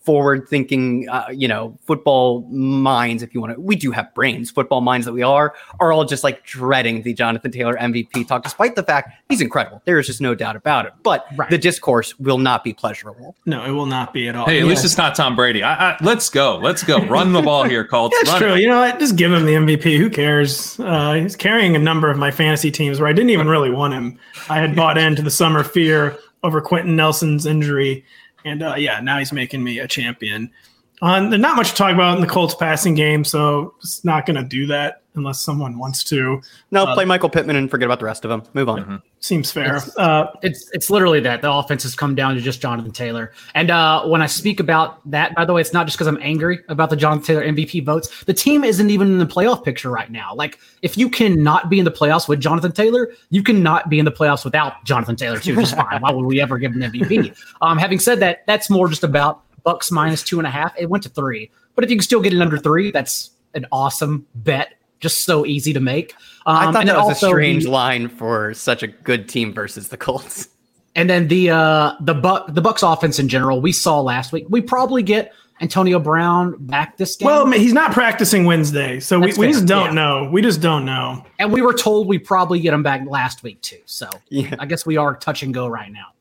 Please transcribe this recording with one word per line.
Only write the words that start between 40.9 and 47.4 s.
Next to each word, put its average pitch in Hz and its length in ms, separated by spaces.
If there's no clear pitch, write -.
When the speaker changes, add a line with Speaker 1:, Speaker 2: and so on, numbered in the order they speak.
Speaker 2:
that. 120 220
The 147 100
offense 143 320
has 127 100
come 139 220
down 135 200
to 123 60
just 127 200
Jonathan 117 300
Taylor. 117 400
And, 160 160
uh, 160 360
when 160 160
I 151 60
speak 208 320
about 160 400
that, 156 240
by 165 100
the 175 80
way, 170 80
it's 160 120
not 170 140
just 156 120
'cause 160 80
I'm 147 140
angry 160 380
about 156 200
the 151 60
Jonathan 151 280
Taylor 156 200